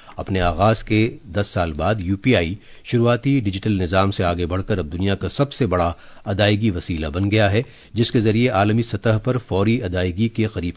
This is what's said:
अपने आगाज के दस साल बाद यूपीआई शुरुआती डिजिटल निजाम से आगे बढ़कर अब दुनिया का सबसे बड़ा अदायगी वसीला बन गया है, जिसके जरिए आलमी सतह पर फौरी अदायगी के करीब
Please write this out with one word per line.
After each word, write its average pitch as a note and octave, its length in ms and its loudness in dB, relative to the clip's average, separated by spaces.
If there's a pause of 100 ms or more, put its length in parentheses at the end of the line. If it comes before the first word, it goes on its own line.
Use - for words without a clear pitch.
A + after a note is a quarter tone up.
(180)
अपने F#2+ 220 -4
आगाज F2+ 420 2
के G#2+ 180 0 (320)
दस G2+ 220 -4
साल E2+ 200 0
बाद F#2 280 -2
यूपीआई G2 560 0 (280)
शुरुआती A#2+ 560 0
डिजिटल G2+ 300 -2
निजाम F#2+ 400 2
से G2 120 -2
आगे F2 220 0
बढ़कर F#2 340 -2
अब D#2 100 -6
दुनिया F#2+ 260 -2
का F#2 140 -6
सबसे C#3 360 -2
बड़ा F2 280 0 (320)
अदायगी G#2 440 2
वसीला E2 400 -4
बन F#2+ 200 -2
गया G#2+ 200 4
है, G#2+ 140 2 (320)
जिसके A#2 260 2
जरिए A2 300 4
आलमी G#2+ 320 2
सतह A2 340 0
पर B2+ 220 -2
फौरी G#2+ 420 0
अदायगी F2+ 480 -2
के A2 180 -2
करीब F2 300 -6